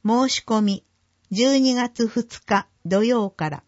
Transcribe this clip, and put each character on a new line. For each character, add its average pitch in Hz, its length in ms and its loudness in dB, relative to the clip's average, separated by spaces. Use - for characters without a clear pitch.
申 240 240 2
し - 160 -4
込 220 180 0
み、 202 220 -2
十 262 300 2
二 262 160 2
月 240 320 -2
二 233 360 -6
日 202 240 -2
土 190 200 0
曜 226 260 0
か 156 220 -6
ら。 - 160 -12